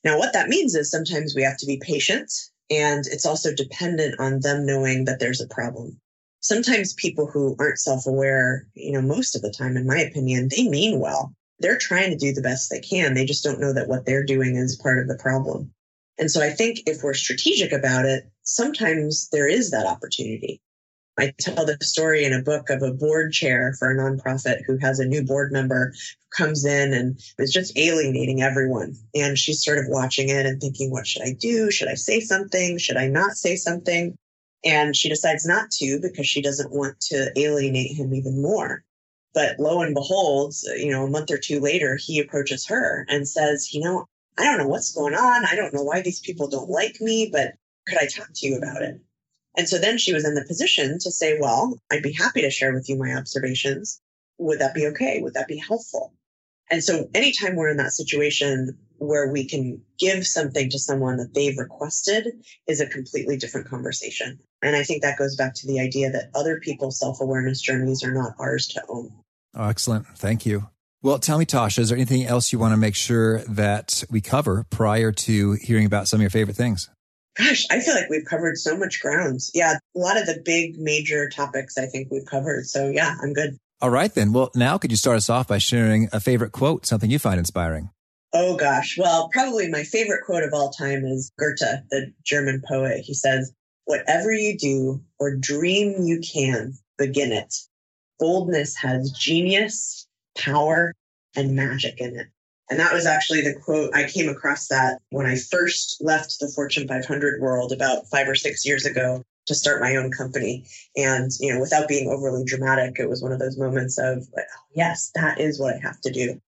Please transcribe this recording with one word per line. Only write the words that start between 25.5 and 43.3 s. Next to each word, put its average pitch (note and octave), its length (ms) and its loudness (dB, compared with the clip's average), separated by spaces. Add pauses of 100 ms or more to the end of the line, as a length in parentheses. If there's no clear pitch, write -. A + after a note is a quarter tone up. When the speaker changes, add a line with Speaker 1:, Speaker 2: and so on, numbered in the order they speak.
Speaker 1:
member C3 420 0
who - 520 -6
comes D3+ 200 0
in C#3 280 4
and B2+ 260 0 (220)
is C3+ 120 2
just F#3 240 0
alienating C3+ 640 2
everyone. C3 540 0 (220)
And C#3+ 200 2
she's D3+ 280 0
sort D3+ 140 2
of C#3 100 0
watching C3+ 400 0
it C3+ 180 2
and C3+ 140 -2
thinking, C3+ 320 -4
"What A2+ 160 -6
should - 140 -4
I C3 100 -4
do? A3 400 0
Should - 160 0
I A3 60 -4
say G#3+ 260 2
something? F#3+ 580 0
Should - 200 -2
I B2+ 100 2
not F3 280 0
say E3+ 200 0
something?" F3 580 -2 (500)
And D3+ 300 4
she - 140 2
decides D#3 360 0
not F3+ 280 0
to C#3 280 -2
because F3 280 -4
she C#3+ 140 0
doesn't C#3 300 -2
want C#3 280 -4 (100)
to C3+ 260 -2
alienate C#3 600 0
him C3 180 -2
even C3+ 260 -2
more. D#3+ 440 -2 (500)
But D3+ 240 0
lo D#3 240 2
and D3+ 120 -2
behold, D3 600 2 (220)
you C#3+ 160 -2
know, C3+ 120 0
a C3+ 60 -2
month D3+ 220 -2
or C#3+ 60 0
two D3 200 -2
later, C#3+ 380 0
he D3+ 240 -2
approaches C#3+ 460 -4
her A#3 420 -2
and C#3+ 200 -2
says, D3 460 0